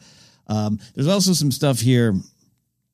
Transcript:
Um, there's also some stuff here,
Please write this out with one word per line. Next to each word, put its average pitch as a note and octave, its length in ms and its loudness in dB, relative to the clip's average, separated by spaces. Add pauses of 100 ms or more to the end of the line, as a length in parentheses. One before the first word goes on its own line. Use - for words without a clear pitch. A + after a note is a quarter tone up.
(460)
Um, G#2+ 320 -4 (160)
there's C#3 140 -2
also F#3+ 240 2
some D#3 180 0
stuff B2+ 300 -2
here, A#2 340 2 (800)